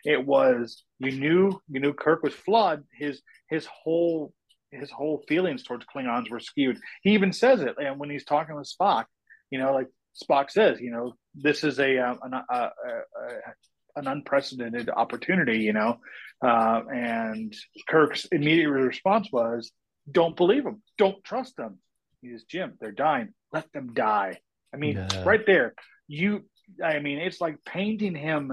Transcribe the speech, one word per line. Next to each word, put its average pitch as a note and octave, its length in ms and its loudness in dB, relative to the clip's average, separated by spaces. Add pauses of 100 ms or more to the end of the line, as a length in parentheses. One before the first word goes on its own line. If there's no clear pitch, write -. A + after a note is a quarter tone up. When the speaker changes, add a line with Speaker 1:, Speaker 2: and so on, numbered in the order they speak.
Speaker 1:
It C#3+ 200 2
was, C3 600 2 (140)
you C3 140 -4
knew, F3+ 560 4
you C3+ 120 -6
knew C#3+ 120 2
Kirk D#3+ 300 2
was C3+ 120 0
flawed. F#3 580 2
His, C#3+ 280 -8 (300)
his D#3 160 -4
whole, E3 680 -2 (380)
his C#3 200 -14
whole D3+ 380 -4
feelings D#3 360 0
towards A#2+ 200 -10
Klingons B2 460 -4
were A#2 100 -8
skewed. C3 400 -2 (220)
He G3 100 4
even G3 200 4
says B3+ 280 4
it, B2+ 180 -2
and C#3 220 -6
when D3 100 -8
he's C#3+ 140 -10
talking D3+ 320 0
with C#3+ 180 -12
Spock, E3+ 300 2 (460)
you C3+ 80 -4
know, C3+ 160 2
like C3 140 -2 (320)
Spock C#3 300 2
says, D#3 300 4
you B2 100 -8
know, A#2 220 -6 (220)
"This D3 280 0
is C#3 160 0
a, C3+ 200 4
um, B2 240 -2
an, B2+ 120 -12
uh, B2+ 60 -4 (100)
uh, B2 180 -2 (200)
uh, A#2 120 -6 (960)
an C#3 100 -8
unprecedented B2+ 840 -4
opportunity," A#2+ 680 0
you G#2+ 160 2
know, G#2+ 240 0 (440)
uh, A2+ 380 4 (100)
and A2+ 640 -6 (320)
Kirk's D3+ 460 2
immediate D#3 380 2
response B2+ 600 2
was, A#2 420 -2 (380)
"Don't E3 260 2
believe A3+ 280 4
him. G#3+ 180 -8 (140)
Don't G3 260 2
trust B3+ 360 -8
them." G#2+ 220 -12 (420)
He B2 100 -16
says, A2+ 120 -16
"Jim, D#3+ 360 -8
they're G#2+ 120 -10
dying. C3 360 0 (240)
Let D#3 200 -6
them B2+ 220 -12
die." G#2 460 0 (340)
I - 40 -12
mean, A2 180 -2
Speaker 2:
Yeah. F#2+ 280 -4
Speaker 1:
right G#3+ 220 4
there, D#3 280 4 (340)
you, F#3 380 -2 (360)
I D#3+ 160 0
mean, C#3+ 200 -4
it's F3+ 220 -6
like D#3 240 -6
painting G3+ 520 -4
him D3 360 -2